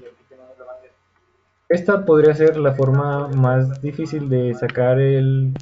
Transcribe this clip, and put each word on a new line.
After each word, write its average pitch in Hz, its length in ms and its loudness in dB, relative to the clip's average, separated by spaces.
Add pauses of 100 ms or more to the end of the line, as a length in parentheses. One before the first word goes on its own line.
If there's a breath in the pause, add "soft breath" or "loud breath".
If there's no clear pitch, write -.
(1700)
Esta 180 360 0
podría 151 300 4
ser 156 220 2
la 139 180 0
forma 143 540 0
más 131 540 0
difícil 147 460 -6
de 123 260 -2
sacar 123 460 0
el 135 600 0